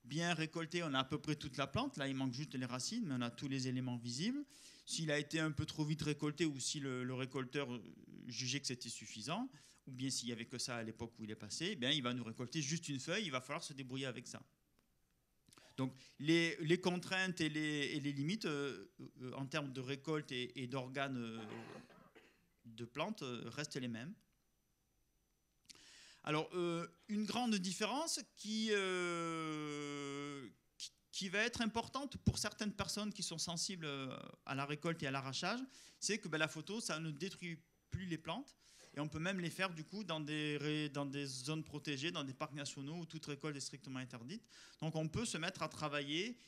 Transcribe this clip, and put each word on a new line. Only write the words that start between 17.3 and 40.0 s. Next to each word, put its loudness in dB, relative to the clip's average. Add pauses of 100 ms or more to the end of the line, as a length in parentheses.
et 4
les, 2
et 2
les 2
limites, 0
euh, 0 (360)
euh, -6
en -4
termes -2
de -4
récolte -2
et, -2
et -2
d'organes, -2
euh, -4 (1200)
de -8
plantes, -2
euh, -4
restent -4
les 0
mêmes. -4 (2000)
Alors, 2
euh, 2 (220)
une 2
grande 4
différence 2 (160)
qui, 0
euh, 0 (300)
qui, -8 (200)
qui -2
va 2
être 2
importante 0
pour 6
certaines 0
personnes -2
qui -6
sont -4
sensibles, -2
euh, -2 (300)
à -2
la 2
récolte 0
et 2
à 2
l'arrachage, 0 (380)
c'est 2
que, -6
ben, 2
la 8
photo, -4
ça 0
ne 0
détruit -6 (320)
plus -4
les 0
plantes. -4 (380)
Et -2
on 2
peut -2
même 2
les 2
faire 2
du -6
coup -6